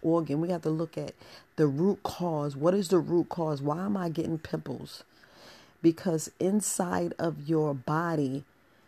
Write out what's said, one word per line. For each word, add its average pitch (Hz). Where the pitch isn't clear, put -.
organ. 160
We 170
have 170
to 160
look 160
at 151
the 156
root 160
cause. 151
What 156
is 196
the 180
root 165
cause? 156
Why 151
am 202
I 180
getting 165
pimples? -
Because 160
inside 180
of 151
your 151
body, 147